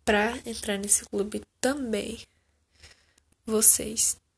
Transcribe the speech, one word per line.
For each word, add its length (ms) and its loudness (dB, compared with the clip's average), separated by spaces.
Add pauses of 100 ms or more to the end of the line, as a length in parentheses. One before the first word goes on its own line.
pra 400 2
entrar 320 -6
nesse 300 0
clube 360 -4 (180)
também, 600 -2 (1300)
vocês 680 2 (220)